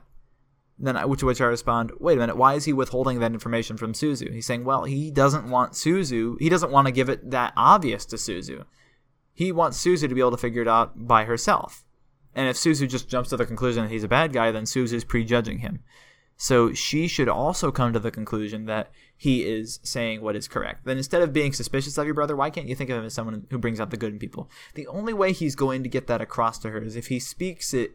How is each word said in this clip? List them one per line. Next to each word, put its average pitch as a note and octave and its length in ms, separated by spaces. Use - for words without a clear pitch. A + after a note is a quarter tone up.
Then C3 160
I, E2 80
to C3+ 220
which B2+ 160
I B2+ 60
respond, A#2 520
"Wait D#3+ 180
a A#2+ 40
minute, A#2 160
why C3 160
is D3 100
he D3+ 80
withholding C3 480
that A#2 140
information A#2 420
from A2 160
Suzu?" D3 400
He's A2+ 140
saying, A#2+ 180
"Well, B2+ 220
he D3 260
doesn't C#3 380
want B2+ 240
Suzu, C3 640
he D3+ 80
doesn't E3 240
want C#3 160
to B2+ 60
give C3 160
it - 220
that B2 260
obvious C3+ 480
to A2+ 100
Suzu." F2+ 480
he F#3 140
wants D#3+ 320
Suzu E3+ 240
to B2+ 80
be B2+ 60
able B2 100
to A#2+ 60
figure A#2+ 240
it A2+ 80
out A#2 400
by A2 160
herself. A#2+ 580
And C3 140
if B2+ 80
Suzu C#3+ 320
just B2 220
jumps B2 220
to C3 40
the A#2+ 100
conclusion A#2 380
that G#2+ 80
he's A2 140
a - 20
bad C#3+ 240
guy, A#2 180
then A2 140
Suzu's A#2 400
prejudging A#2 560
him. - 200
So A#2+ 360
she D#3+ 360
should C3 180
also C#3 420
come B2 220
to A2+ 80
the A2 120
conclusion G#2+ 560
that G#2+ 260
he B2+ 280
is A2 380
saying A2 380
what G#2 160
is G#2 100
correct. - 380
Then C3 100
instead C3+ 260
of D#3 120
being C#3+ 180
suspicious C#3 460
of D3 80
your D#3 80
brother, D3 240
why C#3+ 120
can't D3 200
you C3 60
think C3 140
of B2 80
him A2 60
as A2 100
someone A2 360
who C3+ 80
brings A2+ 240
out G2+ 80
the A#2 80
good G#2+ 160
in G#2 60
people? - 300
The D3 120
only A3 260
way F#3+ 200
he's C#3+ 220
going C3 280
to B2 60
get B2+ 180
that A#2 140
across A2+ 380
to A2+ 100
her G#2+ 120
is A2 140
if A#2 120
he B2+ 120
speaks - 540
it A#2+ 220